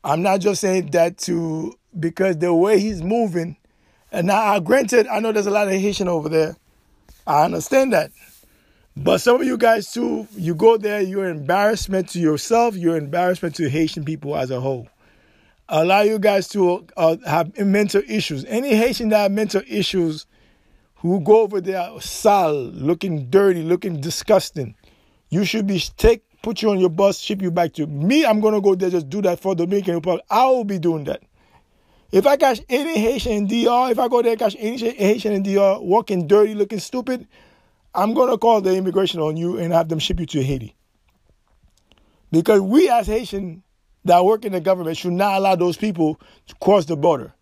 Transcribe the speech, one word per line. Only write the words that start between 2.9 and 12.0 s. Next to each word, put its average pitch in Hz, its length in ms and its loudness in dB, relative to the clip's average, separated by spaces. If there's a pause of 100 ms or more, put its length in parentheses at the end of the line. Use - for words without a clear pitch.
moving, 175 560 -4 (560)
and 180 140 0
now, 208 340 2
granted, 240 460 2
I 220 120 -2
know 220 140 -2
there's 208 120 0
a 202 60 -2
lot 208 160 2
of 190 60 -2
Haitian 196 340 -2
over 160 220 -2
there. 160 260 0 (720)
I 147 160 4
understand 247 480 0
that. 156 200 0 (880)
But 165 180 2
some 240 200 4
of 262 80 0
you 254 100 -2
guys 226 360 2
too, 226 420 -4
you 175 180 -4
go 220 220 6
there, 208 240 -4
you're 190 300 -4
embarrassment 190 800 -2